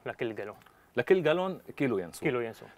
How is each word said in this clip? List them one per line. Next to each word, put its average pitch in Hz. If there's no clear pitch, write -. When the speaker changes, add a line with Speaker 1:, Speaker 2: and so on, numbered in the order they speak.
Speaker 1:
لكل 113
جالون. 101
Speaker 2:
لكل 185
جالون 175
كيلو 123
ينسون. 85
Speaker 1:
كيلو 123
ينسون. 113